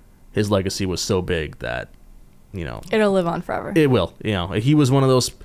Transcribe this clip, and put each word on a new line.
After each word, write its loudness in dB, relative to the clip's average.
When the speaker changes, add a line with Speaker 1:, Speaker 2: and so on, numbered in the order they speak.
Speaker 1:
his 0
legacy -2
was -2
so 0
big -4
that, -8
you -8
know, -10
Speaker 2:
It'll 2
live 2
on -4
forever. -6
Speaker 1:
it 4
will. 0
You -2
know, -2
he 0
was 4
one 4
of 4
those, 2